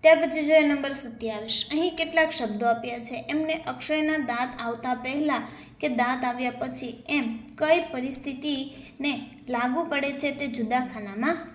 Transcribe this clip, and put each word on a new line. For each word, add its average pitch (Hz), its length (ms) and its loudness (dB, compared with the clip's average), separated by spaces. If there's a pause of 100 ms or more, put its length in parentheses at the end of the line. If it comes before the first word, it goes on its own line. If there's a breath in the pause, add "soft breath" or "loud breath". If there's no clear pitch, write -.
ત્યાર 320 260 10
પછી 311 200 0
જોઈએ 311 140 8
નંબર 285 320 2
સત્યાવીસ. 226 800 -6
અહીં 330 240 2
કેટલાક 320 340 2
શબ્દો 220 360 -2
આપ્યા 240 320 0
છે. 233 300 -10
એમને 311 260 0
અક્ષયના 311 640 -2
દાંત 247 320 -2 (120)
આવતા 233 340 -2
પહેલાં 262 480 -2 (380 loud breath)
કે 302 80 0
દાંત 254 360 0
આવ્યા 247 260 0
પછી 247 580 -8
એમ 240 300 0 (160)
કઈ 320 260 4 (120)
પરિસ્થિતિને 269 1400 -4 (180)
લાગુ 254 360 2
પડે 277 280 0
છે 277 180 0
તે 285 160 -4
જુદા 240 340 0
ખાનામાં 233 560 -2 (180)